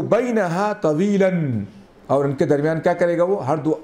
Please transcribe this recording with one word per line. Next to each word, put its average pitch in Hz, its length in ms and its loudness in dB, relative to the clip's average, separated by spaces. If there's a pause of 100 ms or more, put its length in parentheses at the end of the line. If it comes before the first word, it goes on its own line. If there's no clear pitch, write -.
बैनहा 208 680 0
तवीलन, 170 920 0 (400)
और 139 200 2
उनके 139 200 0
दरमियान 151 340 0
क्या 175 140 2
करेगा 170 300 0
वो? 196 140 0
हर 160 200 -2
दुआ, 151 260 0